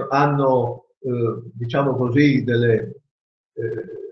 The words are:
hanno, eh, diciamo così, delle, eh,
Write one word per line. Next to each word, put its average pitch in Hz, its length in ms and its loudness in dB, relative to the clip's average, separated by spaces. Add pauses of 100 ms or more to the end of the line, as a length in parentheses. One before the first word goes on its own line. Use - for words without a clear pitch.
hanno, 135 800 0 (100)
eh, 117 420 -4 (120)
diciamo 127 420 -2
così, 123 480 4
delle, 117 580 0 (520)
eh, - 320 -8 (260)